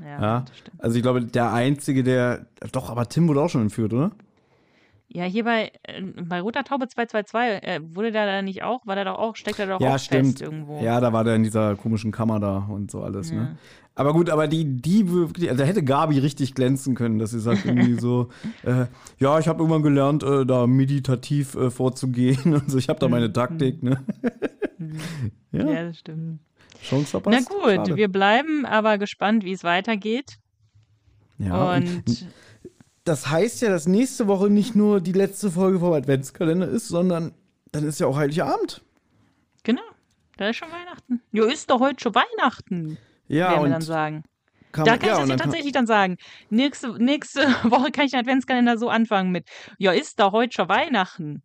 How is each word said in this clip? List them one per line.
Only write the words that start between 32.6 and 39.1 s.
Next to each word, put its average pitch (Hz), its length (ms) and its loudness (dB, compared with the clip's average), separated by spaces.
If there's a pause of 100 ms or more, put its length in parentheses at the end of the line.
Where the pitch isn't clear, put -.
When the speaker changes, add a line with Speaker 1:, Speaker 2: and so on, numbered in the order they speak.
Speaker 2:
das 147 260 -2
heißt 180 320 0
ja, 226 80 2
dass 170 160 0
nächste 220 400 2
Woche 202 240 2
nicht 208 260 2
nur 208 240 4
die 185 120 -2
letzte 196 380 0
Folge 190 280 2
vom 170 160 2
Adventskalender 151 760 0
ist, - 200 -4
sondern 170 440 0 (400)
dann 151 120 -4
ist 147 160 -4
ja 165 80 0
auch 135 100 0
Heiligabend. 175 640 -2 (800)